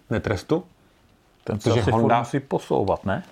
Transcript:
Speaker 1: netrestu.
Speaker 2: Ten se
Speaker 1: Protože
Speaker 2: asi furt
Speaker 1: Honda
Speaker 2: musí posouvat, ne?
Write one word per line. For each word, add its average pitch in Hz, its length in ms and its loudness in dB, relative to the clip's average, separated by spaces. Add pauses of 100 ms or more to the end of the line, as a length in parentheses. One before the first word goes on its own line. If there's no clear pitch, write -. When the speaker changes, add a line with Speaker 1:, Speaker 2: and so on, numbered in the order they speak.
Speaker 1:
netrestu. 117 540 -2 (800)
Speaker 2:
Ten 104 160 -4
se 120 100 0
Speaker 1:
Protože 117 120 4
Speaker 2:
asi 107 100 2
furt 113 100 4
Speaker 1:
Honda 117 180 4
Speaker 2:
musí 123 200 -4
posouvat, 107 640 -2
ne? 95 260 -2